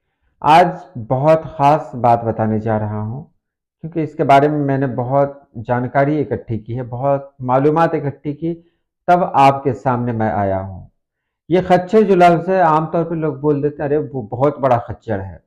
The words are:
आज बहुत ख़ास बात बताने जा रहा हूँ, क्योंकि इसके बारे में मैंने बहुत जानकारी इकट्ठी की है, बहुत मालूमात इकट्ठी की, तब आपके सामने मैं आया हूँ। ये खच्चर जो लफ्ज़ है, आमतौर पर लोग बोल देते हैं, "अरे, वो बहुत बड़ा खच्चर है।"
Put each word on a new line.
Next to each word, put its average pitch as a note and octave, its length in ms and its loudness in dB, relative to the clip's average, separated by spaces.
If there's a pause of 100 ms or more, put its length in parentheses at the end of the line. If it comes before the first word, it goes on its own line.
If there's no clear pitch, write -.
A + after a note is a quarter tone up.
(440)
आज E3+ 380 6 (160)
बहुत C3+ 480 2
ख़ास - 500 0
बात A#2+ 260 2
बताने A2 380 -2
जा A2 180 -2
रहा G#2+ 240 -6
हूँ, A#2 340 -10 (460)
क्योंकि D#3+ 220 -6
इसके D3+ 200 -6
बारे C#3 240 6
में D3+ 100 -2
मैंने C#3 300 0
बहुत C3 680 -4
जानकारी B2+ 640 -2
इकट्ठी A#2 380 -6
की A2+ 160 -12
है, B2+ 80 -6
बहुत C3+ 600 -4
मालूमात D3+ 540 0
इकट्ठी C#3+ 380 -8
की, E3 200 -6 (540)
तब F3+ 280 2
आपके C3+ 380 4
सामने A#2+ 380 -4
मैं A2 200 -2
आया G2 280 -2
हूँ। F#2+ 320 -14 (600)
ये F3+ 100 2
खच्चर F#3 400 2
जो G3 140 4
लफ्ज़ F3 360 4
है, F#3+ 100 2
आमतौर D#3+ 420 0
पर E3 120 -6
लोग D3+ 260 -4
बोल D3 200 0
देते D3 220 -4
हैं, C#3 60 -4
"अरे, D3 80 0
वो C3+ 240 -6
बहुत C3 380 -2
बड़ा B2+ 180 2
खच्चर A2 420 -8
है।" F#2 280 -14